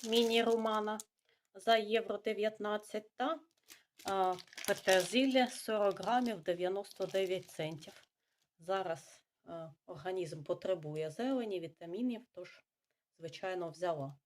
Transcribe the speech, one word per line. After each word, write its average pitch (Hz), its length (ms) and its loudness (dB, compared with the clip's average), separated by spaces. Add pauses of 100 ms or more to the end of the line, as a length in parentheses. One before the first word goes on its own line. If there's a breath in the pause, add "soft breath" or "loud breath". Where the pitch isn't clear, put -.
міні-романа 226 920 2 (560)
за 226 240 4
євро 220 400 0
дев'ятнадцять 208 960 -2
та, 302 240 -2 (680 loud breath)
а, 190 300 2 (320)
петерзилля 226 800 4
сорок 208 520 0
грамів, 226 420 0
дев'яносто 185 640 -2
дев'ять 185 440 -2
центів. - 600 -10 (500)
Зараз, 175 600 -4 (240)
а, 165 240 -12 (160)
організм 165 580 -6
потребує 156 680 -2
зелені, 233 480 -2
вітамінів, 180 600 -4 (100)
тож, - 340 -16 (520)
звичайно, 170 520 -6
взяла. 156 560 -2